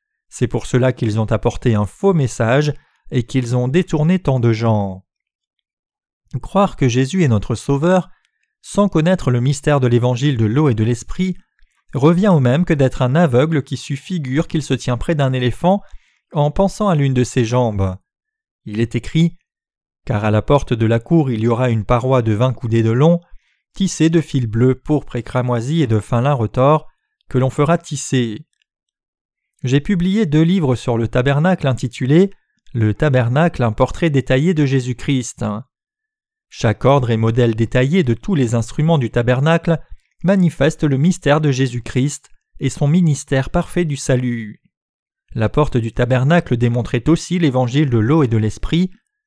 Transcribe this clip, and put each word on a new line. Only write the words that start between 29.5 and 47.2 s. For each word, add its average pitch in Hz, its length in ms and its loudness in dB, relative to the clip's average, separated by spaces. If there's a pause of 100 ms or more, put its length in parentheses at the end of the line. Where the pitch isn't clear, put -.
J'ai 131 180 2
publié 196 440 0
deux 151 160 2
livres 165 340 2
sur 117 220 -2
le 113 120 -2
tabernacle 143 580 0
intitulés 131 640 2 (420)
Le 107 200 0
tabernacle, 127 680 0
un 113 100 0
portrait 135 360 0
détaillé 139 440 2
de 151 120 2
Jésus-Christ. 127 800 -4 (1040)
Chaque - 380 -2
ordre 131 260 2
et 113 60 2
modèle 113 360 2
détaillé 127 500 0
de 120 100 0
tous - 200 -4
les 123 220 0
instruments 151 420 0
du 131 140 -2
tabernacle 143 680 0 (440)
manifeste 170 600 2
le 139 140 2
mystère 151 440 2
de 147 100 2
Jésus-Christ 127 760 -4 (300)
et 139 100 -2
son - 180 -2
ministère 147 600 0
parfait 175 360 -2
du 147 120 -4
salut. 120 640 -4 (720)
La 110 160 0
porte 147 280 0
du 113 160 -2
tabernacle 127 640 0
démontrait 120 520 -2
aussi 170 300 0